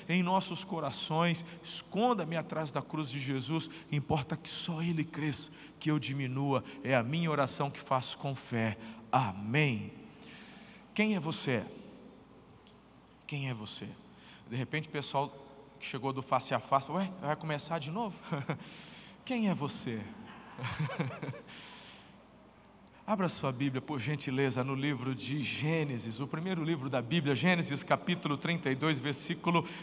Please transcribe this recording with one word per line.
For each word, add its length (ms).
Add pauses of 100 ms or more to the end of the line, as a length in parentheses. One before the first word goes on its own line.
em 140
nossos 420
corações. 800 (180)
Esconda-me 760
atrás 340
da 80
cruz 300
de 80
Jesus, 500 (240)
importa 420
que 140
só 320
Ele 240
cresça, 640 (100)
que 120
eu 80
diminua. 640 (220)
É 100
a 80
minha 280
oração 400
que 100
faço 380
com 160
fé. 420 (340)
Amém. 800 (1040)
Quem 240
é 40
você? 440 (1600)
Quem 220
é 60
você? 340 (640)
De 60
repente 320
o 20
pessoal 420 (460)
que 80
chegou 260
do 80
face 320
a 80
face, 320
"Ué, 180 (120)
vai 120
começar 440
de 120
novo?" 300 (100)
<laughs> 920
Quem 240
é 60
você? 440 (600)
<laughs> 840 (1600)
Abra 240
sua 200
Bíblia, 300
por 180
gentileza, 640
no 120
livro 400
de 280
Gênesis, 800
o 60
primeiro 360
livro 280
da 100
Bíblia, 340
Gênesis 480
capítulo 540
trinta 340
e 40
dois, 260
versículo 680 (160)